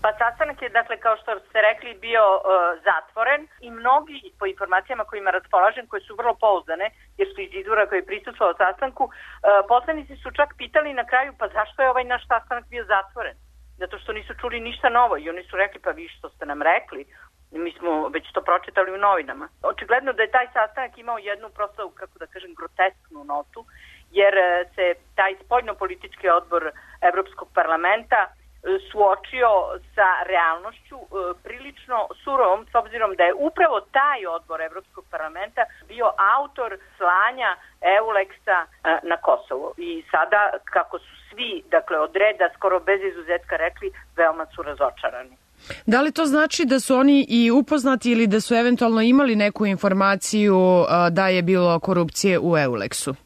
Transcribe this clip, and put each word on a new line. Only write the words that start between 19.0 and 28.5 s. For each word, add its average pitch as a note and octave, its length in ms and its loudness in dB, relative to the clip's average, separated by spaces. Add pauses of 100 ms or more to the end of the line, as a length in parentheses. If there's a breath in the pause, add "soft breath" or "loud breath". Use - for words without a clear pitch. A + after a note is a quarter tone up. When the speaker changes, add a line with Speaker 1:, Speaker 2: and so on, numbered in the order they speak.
Speaker 1:
novinama.” D3 380 -2 (160)
Očigledno B3 500 -2
da A3 100 -2
je G#3+ 140 -4
taj B3 100 2 (100)
sastanak A#3 420 -4
imao A#3 200 -10
jednu, G3+ 300 -10
prosto, G#3 420 -10 (100)
kako - 180 -20
da E3 80 -16
kažem, F#3 280 -20
grotesknu F#3+ 680 -4
notu, C#4+ 360 -10 (500 soft breath)
jer, G3 280 4
e, F3+ 260 2 (100)
se F#3+ 100 -2 (300)
taj G3 180 0 (120)
spoljnopolitički G3 840 -4
odbor E3+ 340 2 (480 loud breath)
Evropskog F#3+ 440 -6
parlamenta, F#3 680 0
e, F3+ 100 -4 (580)